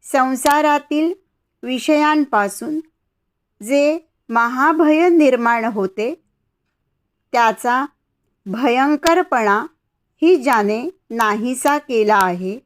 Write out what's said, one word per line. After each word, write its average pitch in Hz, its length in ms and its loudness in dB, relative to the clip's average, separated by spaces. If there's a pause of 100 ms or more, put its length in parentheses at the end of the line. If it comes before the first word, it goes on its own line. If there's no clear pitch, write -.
(120)
संसारातील 294 1000 0 (500)
विषयांपासून 285 1160 -2 (840)
जे 285 360 0 (300)
महाभय 302 800 2
निर्माण 240 560 2
होते, 214 500 -4 (1160)
त्याचा 240 520 0 (640)
भयंकरपणा 262 1200 0 (560)
ही 349 140 4
ज्याने 233 540 -2 (200)
नाहीसा 233 680 -2
केला 214 440 0
आहे 185 440 -4